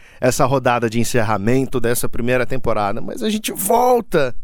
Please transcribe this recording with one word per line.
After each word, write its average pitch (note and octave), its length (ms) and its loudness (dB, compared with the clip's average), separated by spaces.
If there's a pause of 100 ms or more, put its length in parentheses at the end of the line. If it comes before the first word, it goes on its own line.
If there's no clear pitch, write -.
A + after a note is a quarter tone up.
(180)
essa C3 280 2
rodada A#2+ 420 0
de A2 100 -2
encerramento A2+ 800 0
dessa A#2+ 300 0
primeira B2 380 0
temporada. A2+ 560 0
Mas - 200 -8
a G#3+ 80 -2
gente G#3+ 220 -4
volta! A3+ 920 0